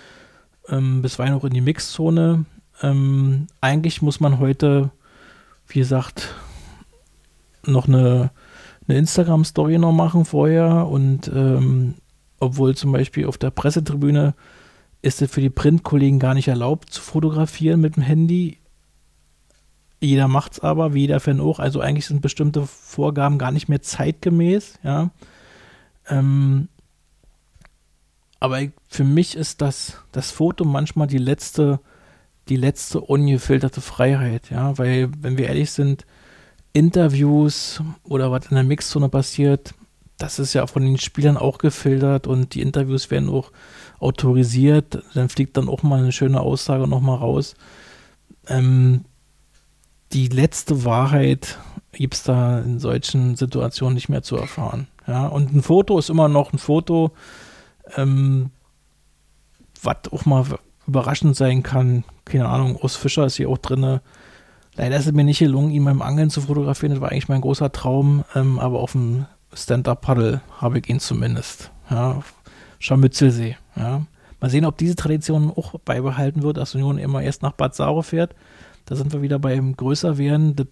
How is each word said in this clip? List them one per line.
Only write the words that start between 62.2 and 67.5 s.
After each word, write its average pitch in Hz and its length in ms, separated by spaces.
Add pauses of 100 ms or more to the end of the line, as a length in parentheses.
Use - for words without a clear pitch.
keine 127 240
Ahnung, 127 280
Urs - 200
Fischer 143 300
ist 123 100
hier 127 120
auch 131 100
drinne. 131 420 (760)
Leider 123 200
ist 143 100
es 156 60
mir 147 120
nicht 143 140
gelungen, 143 320
ihn 147 140
beim 135 180
Angeln 151 280
zu 147 100
fotografieren, 143 520
das 135 80
war 135 100
eigentlich 135 180
mein 135 140
großer 135 280